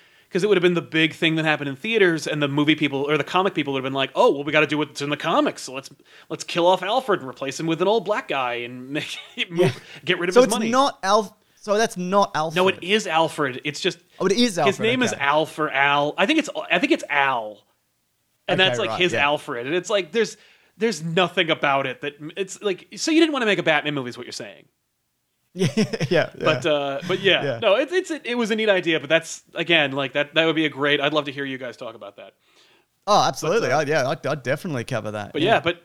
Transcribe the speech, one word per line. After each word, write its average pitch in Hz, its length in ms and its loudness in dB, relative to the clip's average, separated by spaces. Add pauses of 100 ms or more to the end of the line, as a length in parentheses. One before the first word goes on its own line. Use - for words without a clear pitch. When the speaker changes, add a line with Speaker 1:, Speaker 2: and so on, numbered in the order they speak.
(300)
Speaker 1:
'cause 180 140 -2
it 208 40 2
would 202 100 4
have 165 40 0
been 180 120 4
the 165 80 -2
big 160 320 0
thing 160 220 0
that 160 100 0
happened 143 240 0
in 135 60 -8
theaters, 190 500 2
and 151 160 -2
the 143 60 2
movie 147 260 4
people 143 340 -2
or 151 80 2
the 139 80 0
comic 185 300 0
people 139 180 -4
would 135 100 -2
have 135 80 -6
been 135 40 -4
like, 135 200 -2
"Oh, - 180 4
well, 143 120 -4
we 151 80 -6
gotta 151 140 4
do 147 100 -2
what's 147 240 -4
in 143 80 -4
the 147 80 -2
comics, 226 460 0
so 131 100 -12
let's, 135 160 -12 (400)
let's 151 160 -8
kill 170 220 0
off 185 160 4
Alfred 208 380 0
and 131 80 -10
replace 135 300 -8
him 160 80 -4
with 160 140 0
an 185 80 2
old 214 160 2
black 208 240 -4
guy 131 280 -2
and 123 340 -10
<laughs> - 0 -
make, 147 260 -8 (320)
move, 170 120 -2
Speaker 2:
Yeah. 170 120 4 (320)
Speaker 1:
get 180 140 -2
rid 175 100 -4
of 180 60 0
Speaker 2:
So 247 80 8
Speaker 1:
his 254 60 4
Speaker 2:
it's 214 60 0
Speaker 1:
money." 226 160 -2
Speaker 2:
not 262 340 2
Alf-, 202 280 2 (220)
so 208 240 -2
that's 220 180 0
not 180 380 0
Alfred. 156 220 -2
Speaker 1:
No, 185 120 4
it 190 140 0
is 202 240 0
Alfred. 160 580 0
It's 147 160 -6
just 175 180 -2 (220)
Speaker 2:
Oh, 180 60 0
it 190 60 2
is 220 60 0
Speaker 1:
his 233 200 2
Speaker 2:
Alfred, 180 220 -2
Speaker 1:
name 240 240 0
is 214 80 0
Speaker 2:
okay. - 100 -8
Speaker 1:
Alf 151 380 0
or 151 100 -2
Al. 143 480 2
I 190 80 2
think 311 140 2
it's, - 80 -2 (220)
I 170 100 2
think 269 120 0
it's - 160 -2
Al. 127 520 0 (840)
And 185 140 2
Speaker 2:
Okay, 185 80 4
Speaker 1:
that's, - 100 -2
like, 190 120 -2
Speaker 2:
right, 180 100 -2
Speaker 1:
his 180 140 2
Speaker 2:
yeah. 143 100 2
Speaker 1:
Alfred. 143 420 -2
And 147 80 -4
it's 180 140 -4
like, 190 240 -2
there's, 220 240 0 (400)
there's 202 260 -2
nothing 170 460 0
about 139 380 2
it 123 160 -8
that, 143 100 -6 (240)
it's 190 260 -8
like, 196 340 -4
so 311 140 -4
you 311 80 4
didn't 330 140 4
wanna 254 140 0
make 196 120 2
a 170 40 -2
Batman 147 320 2
movies, 123 240 -6
what 123 80 -12
you're 107 60 -14
saying. 101 380 -14
Speaker 2:
<laughs> - 840 -20
Yeah, 180 200 2
yeah, 220 80 4 (260)
yeah. 160 280 2
Speaker 1:
But, 156 280 0
uh, 143 420 -2
but 185 120 0
yeah, 175 240 4
Speaker 2:
Yeah. 127 160 -2
Speaker 1:
no, 214 160 4
it's, 285 160 0
it's, 370 180 0
it 262 260 -6
was 226 140 0
a 226 60 0
neat 214 120 0
idea, 165 320 2
but 139 80 -8
that's, 160 340 0 (120)
again, 160 380 2
like, 135 220 -4
that, 143 200 -2
that 160 120 4
would 156 100 2
be 160 100 2
a - 20 0
great, 143 320 0
I'd 143 140 0
love 147 120 2
to 139 60 -8
hear 139 140 -8
you 135 120 -6
guys 123 180 -12
talk 117 180 -14
about 101 220 -16
that. 98 180 -20 (720)
Speaker 2:
Oh, 196 200 4
absolutely. 160 420 -2
Speaker 1:
But, 120 40 0
uh, 143 60 2
Speaker 2:
I, 160 40 2 (200)
yeah, 123 80 -2
I'd, 160 160 -6
I'd 139 160 -4
definitely 131 420 -4
cover 107 280 -6
that. 104 200 -8
Speaker 1:
but 147 100 -4
Speaker 2:
Yeah. 208 120 4
Speaker 1:
yeah, 160 60 4
but 170 240 -4